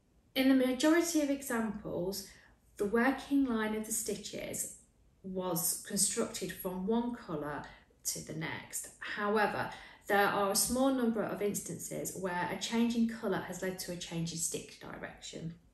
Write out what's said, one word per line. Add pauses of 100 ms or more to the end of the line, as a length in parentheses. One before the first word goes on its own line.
(340)
In
the
majority
of
examples, (500)
the
working
line
of
the
stitches (440)
was
constructed
from
one
colour (420)
to
the
next. (100)
However, (380)
there
are
a
small
number
of
instances
where
a
change
in
colour
has
led
to
a
change
in
stitch
direction. (180)